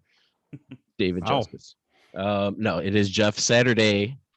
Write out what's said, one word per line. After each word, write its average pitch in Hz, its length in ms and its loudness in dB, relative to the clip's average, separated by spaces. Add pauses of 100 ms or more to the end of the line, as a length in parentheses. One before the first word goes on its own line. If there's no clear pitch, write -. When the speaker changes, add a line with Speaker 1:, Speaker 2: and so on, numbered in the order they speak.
(520)
Speaker 1:
<laughs> - 460 -18
Speaker 2:
David 92 260 -2
Speaker 3:
Wow. 131 160 0
Speaker 2:
Justice. - 360 -12 (380)
Um, 101 440 -2
no, 98 220 -2
it 92 160 -2
is 101 140 4
Jeff 104 300 0
Saturday, 113 760 2 (200)